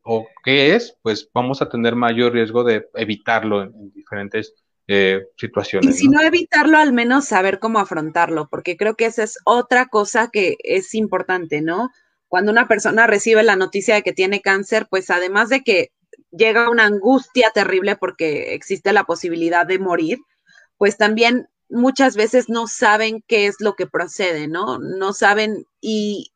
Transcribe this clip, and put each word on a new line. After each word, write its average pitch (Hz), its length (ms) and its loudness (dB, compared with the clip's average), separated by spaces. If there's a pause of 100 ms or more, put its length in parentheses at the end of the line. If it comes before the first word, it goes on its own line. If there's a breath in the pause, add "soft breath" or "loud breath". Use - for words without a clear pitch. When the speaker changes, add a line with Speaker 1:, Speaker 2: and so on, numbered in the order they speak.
Speaker 1:
o 110 260 -4 (160)
qué 139 320 4
es, - 260 -4
pues, - 320 -6
vamos 127 280 -2
a - 80 -2
tener 117 260 -2
mayor 120 380 0
riesgo 117 300 0
de 113 320 0
evitarlo 107 680 -2
en, 98 120 -14
en 101 180 -20
diferentes, 104 600 -10 (340)
eh, 95 360 2 (140)
situaciones, 117 580 0
Speaker 2:
Y - 20 -8
si 285 120 2
Speaker 1:
¿no? 294 100 4
Speaker 2:
no 320 60 4
evitarlo, 320 520 2
al 302 160 4
menos 247 320 0
saber 190 340 0
cómo 220 200 -2
afrontarlo, 165 680 -2
porque - 280 -8
creo 220 180 -2
que 226 100 0
esa 226 180 -2
es 220 220 -8
otra 247 420 2
cosa 220 440 0
que 190 320 -2
es 190 300 -2
importante, 180 680 -4
¿no? 185 280 -4 (380)
Cuando 196 240 0
una 240 160 4
persona 220 400 2
recibe 214 360 4
la 208 120 4
noticia 196 400 0
de 208 80 0
que 175 100 -4
tiene 190 280 -2
cáncer, 202 480 -2
pues, 190 200 -4
además 190 400 0
de 262 120 0
que 196 300 0 (400)
llega 226 380 2
una 233 160 4
angustia 220 680 2
terrible 196 420 0
porque 160 600 -4
existe 190 360 -4
la 202 140 4
posibilidad 170 600 -2
de 185 140 -2
morir, 175 380 -2 (600 soft breath)
pues, 202 200 0
también 233 500 2 (220)
muchas 262 480 2
veces 226 320 2
no 233 180 -4
saben 220 600 0
qué 208 200 2
es 202 140 -4
lo 202 140 -2
que 180 120 -4
procede, 170 600 -4
¿no? 156 320 -6
No 190 340 -6
saben 208 520 0 (140)
y 208 560 -6